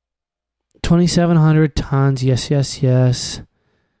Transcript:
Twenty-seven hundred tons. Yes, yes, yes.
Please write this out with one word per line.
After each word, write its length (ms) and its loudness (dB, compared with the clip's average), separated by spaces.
Twenty-seven 540 2
hundred 400 2
tons. 480 -2
Yes, 260 -2
yes, 320 -4
yes. 600 0